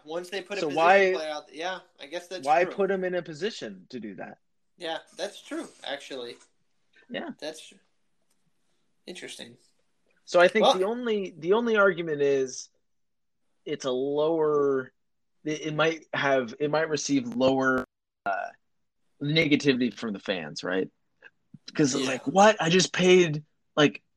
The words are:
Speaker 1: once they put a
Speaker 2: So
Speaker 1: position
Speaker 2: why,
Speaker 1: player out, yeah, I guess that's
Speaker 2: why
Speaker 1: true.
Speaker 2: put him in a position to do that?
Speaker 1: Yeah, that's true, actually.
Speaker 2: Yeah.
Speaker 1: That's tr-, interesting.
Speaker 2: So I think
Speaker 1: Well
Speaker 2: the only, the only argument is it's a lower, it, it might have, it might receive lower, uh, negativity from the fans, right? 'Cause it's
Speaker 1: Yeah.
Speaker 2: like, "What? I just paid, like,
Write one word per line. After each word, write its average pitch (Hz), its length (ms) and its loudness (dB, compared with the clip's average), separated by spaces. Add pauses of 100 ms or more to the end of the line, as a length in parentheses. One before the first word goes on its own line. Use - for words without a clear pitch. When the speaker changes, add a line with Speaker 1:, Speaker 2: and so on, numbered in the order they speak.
Speaker 1:
once 170 260 -10
they 202 100 -8
put 196 180 -10
a - 20 -4
Speaker 2:
So 160 80 -2
Speaker 1:
position 143 80 -4
Speaker 2:
why, 185 380 6
Speaker 1:
player 156 160 -6
out, 151 220 -10
yeah, 175 280 -8 (200)
I 139 60 -16
guess 170 220 -12
that's - 180 -10
Speaker 2:
why 165 180 4
Speaker 1:
true. 175 100 -4
Speaker 2:
put 196 180 0
him 185 100 -4
in 180 140 -4
a 170 60 -4
position 147 680 -10
to 127 80 -12
do 104 180 -12
that? - 220 -16 (400)
Speaker 1:
Yeah, 160 200 -8 (180)
that's 196 260 -10
true, 294 260 -12 (160)
actually. 131 520 -10 (720)
Speaker 2:
Yeah. 302 200 -10 (100)
Speaker 1:
That's - 280 -14
tr-, - 60 -20 (1300)
interesting. 127 500 -16 (680)
Speaker 2:
So 175 160 4
I 175 80 8
think 185 160 2
Speaker 1:
Well 233 140 4
Speaker 2:
the 185 60 0
only, 220 540 -4
the 165 140 -2
only 226 240 2
argument 170 460 2
is 135 460 0 (960)
it's 147 200 -8
a 135 80 -2
lower, 143 960 0 (540)
it, 151 220 -6
it 151 80 -4
might 160 400 0
have, 131 440 0
it 147 120 -2
might 156 180 0
receive 135 480 -2
lower, 131 480 2 (420)
uh, 98 60 0 (920)
negativity 143 720 2
from 113 180 -8
the 95 60 -8
fans, 82 460 -8
right? 95 240 -2 (840)
'Cause 139 200 2
it's 131 100 -2
Speaker 1:
Yeah. 131 80 -4
Speaker 2:
like, 127 140 -8
"What? 202 340 6
I 165 100 0
just 185 220 2
paid, 180 520 4 (320)
like, 147 260 2 (140)